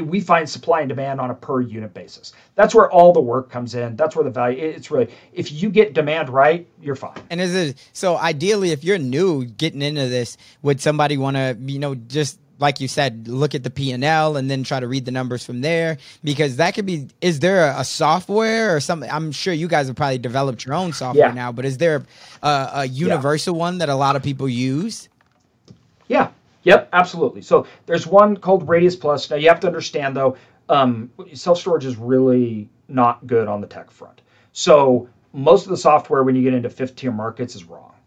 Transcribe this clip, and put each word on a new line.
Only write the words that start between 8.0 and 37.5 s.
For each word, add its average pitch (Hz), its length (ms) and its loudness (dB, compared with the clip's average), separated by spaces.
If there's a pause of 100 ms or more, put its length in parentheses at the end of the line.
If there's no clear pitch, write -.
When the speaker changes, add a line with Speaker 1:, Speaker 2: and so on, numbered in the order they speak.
Speaker 2:
ideally, 170 560 0
if 147 140 -6
you're 196 120 2
new 143 460 0
getting 127 380 -6
into 143 260 -2
this, 123 300 -4 (240)
would 139 180 0
somebody 147 380 0
wanna, 135 420 -2
you 135 200 -8
know, 143 160 -4
just 131 440 -6 (200)
like 143 200 0
you 135 80 -6
said, 113 400 -4
look 131 260 -2
at 139 100 -6
the 131 80 -6
P 139 200 -6
and 127 140 -4
L 156 320 2
and 135 120 -4
then 135 140 -4
try 131 160 -4
to 127 80 -6
read 131 160 -4
the 123 80 -8
numbers 127 340 -6
from 123 140 -10
there? 160 380 -2 (260)
Because 143 340 -2
that 170 180 2
could 208 100 -4
be, 160 240 -6 (100)
is 170 220 0
there 175 320 4
a, - 80 -6
a - 20 -2
software 202 880 0
or 151 60 2
something? 143 320 -6
I'm 151 220 -4
sure 180 200 -4
you 160 140 -2
guys 151 200 0
have 127 100 -8
probably 135 220 -2
developed 127 440 -4
your 135 120 -6
own 175 180 -4
software 131 340 4
Speaker 1:
Yeah. 120 60 0
Speaker 2:
now, 123 180 -8
but 123 140 -6
is 135 120 -6
there 151 280 0 (360)
a, 139 320 0
a 139 120 -4
Speaker 1:
Yeah. 135 240 -4
Speaker 2:
universal 151 440 0
one 175 260 -2
that 156 100 -2
a 139 60 0
lot 139 200 2
of 139 80 -4
people 135 240 -4
use? 131 600 -4 (1000)
Speaker 1:
Yeah. 277 220 2 (340)
Yep, - 300 6
absolutely. 170 480 0
So 151 240 2 (220)
there's - 180 -2
one 202 320 6
called 180 320 0
Radius 175 260 4
Plus. 143 360 -2
Now 151 60 -2
you 151 100 4
have 165 140 6
to 190 60 0
understand 151 480 -6
though, 135 200 0 (340)
um, 127 400 2 (240)
self-storage 175 520 0
is 127 100 -6
really 123 760 0 (180)
not 123 380 0
good 117 220 0
on 104 140 -6
the 95 60 -12
tech - 220 -18
front. - 320 -20 (300)
So 139 580 4 (240)
most 156 300 4
of 190 80 -8
the 180 60 -4
software 151 440 2
when 131 140 2
you 127 80 2
get 131 100 2
into 120 160 -2
fifth - 280 -10
tier 127 140 -6
markets 113 440 -8